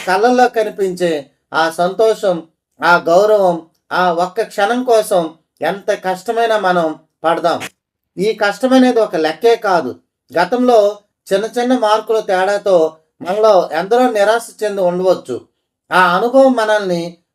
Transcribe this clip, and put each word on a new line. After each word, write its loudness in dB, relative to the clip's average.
కళ్ళల్లో 2
కనిపించే -4
ఆ 0
సంతోషం, -2
ఆ 4
గౌరవం, 2
ఆ 0
ఒక్క -4
క్షణం -2
కోసం 0
ఎంత -4
కష్టమైనా -2
మనం -2
పడదాం. -2
ఈ -2
కష్టం -2
అనేది 4
ఒక -2
లెక్కే 0
కాదు. -2
గతంలో 2
చిన్న 0
చిన్న 0
మార్కుల 0
తేడాతో 0
మనలో 2
ఎందరో 0
నిరాశ 0
చెంది -4
ఉండవచ్చు. -2
ఆ 4
అనుభవం 2
మనల్ని -2